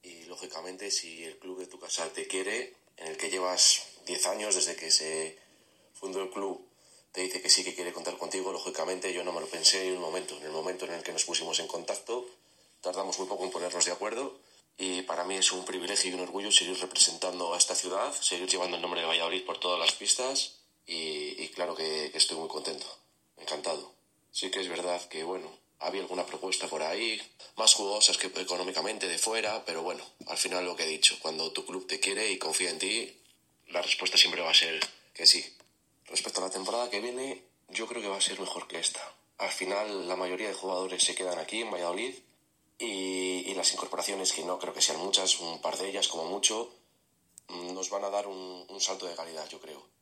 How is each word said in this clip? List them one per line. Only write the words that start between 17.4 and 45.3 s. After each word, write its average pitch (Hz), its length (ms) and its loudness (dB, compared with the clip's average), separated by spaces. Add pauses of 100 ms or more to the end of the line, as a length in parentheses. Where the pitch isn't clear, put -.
a 87 40 0
esta 87 180 6
ciudad, 101 380 0
seguir 92 340 -2
llevando 90 300 2
el 87 40 -4
nombre 87 200 -2
de 82 60 0
Valladolid 82 360 2
por 85 160 -6
todas 90 180 2
las 85 140 4
pistas - 680 0 (260)
y, 78 580 -4
y - 60 -8
claro 85 260 -2
que, 78 340 -2
que 76 80 -10
estoy 80 200 2
muy 80 100 -6
contento, 76 380 -6 (500)
encantado. 78 560 -6 (400)
Sí 95 180 -4
que 95 120 0
es 92 80 -4
verdad 87 400 0
que, 80 160 -6
bueno, 92 240 -4 (300)
había 90 220 -2
alguna 87 240 -2
propuesta - 420 -2
por 78 160 -2
ahí, 107 380 0 (360)
más 110 160 8
jugosas 104 440 6
que 95 100 0
económicamente 90 800 -2
de 98 100 -2
fuera, 110 480 0
pero 82 160 -4
bueno, 82 220 -4 (240)
al - 100 -4
final 90 280 0
lo 87 100 -2
que 85 80 -2
he 80 40 0
dicho, 78 340 4
cuando 80 300 -2
tu - 140 -4
club 92 220 -6
te 95 120 -2
quiere 98 320 2
y 92 60 0
confía 92 320 0
en 80 100 -4
ti, 104 380 -2 (500)
la - 140 0
respuesta - 360 2
siempre 87 240 6
va 82 100 2
a - 20 4
ser 82 260 6 (340)
que - 120 2
sí. - 180 10 (640)
Respecto - 360 0
a 92 40 0
la 95 40 -2
temporada 107 400 0
que 104 120 -2
viene, 123 420 -4 (260)
yo 117 180 -2
creo 120 140 -6
que 104 60 -2
va 98 100 0
a - 40 2
ser 98 180 0
mejor 90 280 -6
que 82 120 -6
esta. - 220 0 (360)
Al 95 140 -2
final, 98 560 -2
la 92 80 0
mayoría 92 320 -2
de 95 60 -4
jugadores 92 500 0
se 87 120 2
quedan 90 240 -2
aquí 101 220 -4
en 110 100 -4
Valladolid 92 440 -2 (640)
y, 92 720 -2
y 98 60 -2
las 92 180 4
incorporaciones, 95 600 -2
que - 100 -4
no 90 160 -2
creo - 140 -6
que 92 80 0
sean 80 180 4
muchas, 95 400 4